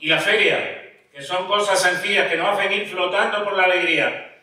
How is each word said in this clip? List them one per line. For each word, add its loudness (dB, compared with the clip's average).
Y -6
la 2
feria, -2
que -14
son -4
cosas 2
sencillas 0
que 0
nos 0
hacen 0
ir -2
flotando -2
por -2
la 4
alegría. 0